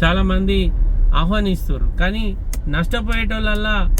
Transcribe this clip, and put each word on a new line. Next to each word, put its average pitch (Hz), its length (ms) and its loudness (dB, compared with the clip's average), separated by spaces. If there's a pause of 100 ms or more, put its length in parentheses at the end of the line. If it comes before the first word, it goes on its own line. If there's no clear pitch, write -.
చాలామంది 185 680 2 (420)
ఆహ్వానిస్తున్నారు. 180 840 0
కానీ 196 380 -2 (320)
నష్టపోయేటోళ్ళల్లా, 214 1200 -2 (120)